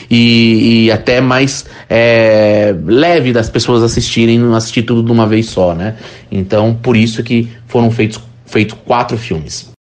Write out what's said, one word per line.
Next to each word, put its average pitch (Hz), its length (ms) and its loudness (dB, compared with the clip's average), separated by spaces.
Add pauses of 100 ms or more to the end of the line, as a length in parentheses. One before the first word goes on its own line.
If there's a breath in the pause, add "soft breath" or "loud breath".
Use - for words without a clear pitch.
(100)
e, 113 760 2
e 110 40 4
até 123 300 0
mais, 131 460 -2 (240 loud breath)
é, 107 840 2 (120)
leve 139 440 2
das 117 200 -2
pessoas 120 320 0
assistirem, 117 560 0
não 120 160 2
assistir 113 300 -2
tudo 117 180 0
de 117 100 0
uma 113 140 2
vez 110 240 0
só, 90 240 0
né? 101 220 -6 (360 loud breath)
Então, 107 500 0
por 123 140 0
isso 113 260 0
que 117 280 -2 (180 loud breath)
foram 117 220 0
feitos, 110 280 -2 (280)
feitos - 280 -2 (120)
quatro 120 320 -2
filmes. - 640 -10